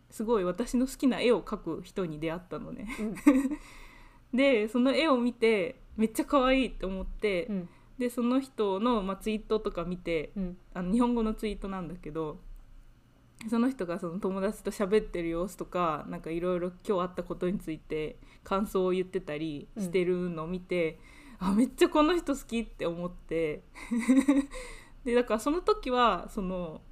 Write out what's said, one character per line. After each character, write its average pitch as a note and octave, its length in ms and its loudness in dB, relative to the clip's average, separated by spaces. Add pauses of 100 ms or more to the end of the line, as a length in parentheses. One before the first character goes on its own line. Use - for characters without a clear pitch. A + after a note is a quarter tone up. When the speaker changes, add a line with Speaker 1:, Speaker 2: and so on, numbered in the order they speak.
Speaker 1:
す - 140 -8
ご A3 180 2
い - 20 0
私 F3+ 320 -2
の B3+ 120 2
好 - 100 -12
き C#4+ 100 2
な G#3+ 140 2
絵 A#3+ 100 6
を F3+ 100 4
描 - 160 -6
く E3 260 -6
人 - 220 -4
に D3+ 140 -8
出 D#3+ 120 -2
会 F3 80 -6
っ - 100 -10
た D3+ 100 -10
の D3+ 120 -12
ね。 - 160 -10 (120)
Speaker 2:
う G#3+ 40 -4
ん。 G#3 120 -4 (560)
Speaker 1:
<laughs> - 680 -14
で、 B3 300 6
そ A#3+ 120 0
の B3+ 140 4
絵 D4 140 4
を C4+ 100 6
見 A#3+ 160 0
て、 A3 480 2 (140)
め A3 120 4
っ A3 40 -8
ち D#4 100 0
ゃ D#4 40 -4
可 C4+ 180 4
愛 C4 220 4
い - 20 -2
っ - 60 -10
て - 120 -8
思 F#3+ 180 -4
っ - 20 -6
て、 F#3+ 420 0
Speaker 2:
う G#3+ 60 -4
ん。 F3+ 160 -4 (280)
Speaker 1:
で、 B3 120 0
そ A#3+ 120 -2
の B3 180 2
人 G3+ 400 0
の、 A#3 220 2
ま F#3+ 120 -4
あ、 F#3 40 -6
ツ - 120 -4
イ G#3+ 60 0
ー G#3+ 60 -6
ト G#3+ 180 -2
と G#3+ 120 -4
か E3+ 140 -6
見 F3+ 120 -4
て、 E3 380 -4
Speaker 2:
う G3+ 60 -4
ん。 F3+ 160 -6 (160)
Speaker 1:
あ F#3 80 -6
の、 F3+ 100 -2
日 A#3 80 2
本 A#3+ 160 2
語 A3+ 80 0
の A3 100 0
ツ A3 140 -6
イ G3+ 60 -4
ー G3 40 -8
ト G3 120 -8
な F#3+ 100 -8
ん F3 80 -8
だ E3+ 80 -10
け D#3 160 -14
ど、 D#3+ 280 -6 (1080)
そ A3+ 100 0
の A#3+ 120 4
人 A3+ 160 -4
が E3+ 140 -4
そ F3 100 -6
の F3 100 -6
友 F#3+ 220 -2
達 G#3 220 -2
と G3+ 80 -4
喋 G#3 280 2
っ F3 60 0
て F3 160 -6
る E3 80 -2
様 E3+ 180 -2
子 F3+ 80 -12
と F3 100 -10
か、 D#3+ 440 -2
な F3 80 -8
ん E3+ 40 -12
か D#3 80 -10
い E3 100 -4
ろ F3+ 180 0
い - 20 -2
ろ F3+ 120 -4 (140)
今 G3+ 120 0
日 F3 40 2
あ F#3 40 0
っ F3+ 80 -8
た F3 100 -6
こ F3 120 -8
と F3+ 140 -2
に F3+ 100 -2
つ D#3+ 120 -8
い D#3 60 -6
て D#3 400 -6 (260)
感 G3+ 240 -2
想 F#3 180 0
を F#3 60 2
言 F#3 120 2
っ - 20 -4
て F#3 160 -4
た D3+ 160 -6
り D3+ 400 -6
し F#3+ 120 -4
て F3+ 140 2
る F3+ 260 0
の D#3+ 140 -6
を E3 40 -6
見 F#3 120 -6
て、 E3+ 400 -2 (400)
Speaker 2:
う F3+ 60 -4
ん。 - 60 2
Speaker 1:
「あ、 - 20 2
め A#3 120 4
っ - 40 -2
ち - 140 2
ゃ F4 60 6
こ D4+ 140 6
の F4 140 4
人 C#4 180 -2
好 - 80 -8
き」 A#3 160 -4
っ A3 80 -4
て - 180 -8
思 E3+ 200 -4
っ F3+ 40 -6
て。 D#3+ 540 -4 (720)
<laughs> - 720 -4
で、 A#3+ 100 2
だ B3 80 6
か A3 120 0
ら A3 40 0
そ D4 120 0
の F4 100 2
時 G#4+ 280 0
は、 A#3+ 400 4
そ G#3 120 -6
の、 F3+ 400 -6 (100)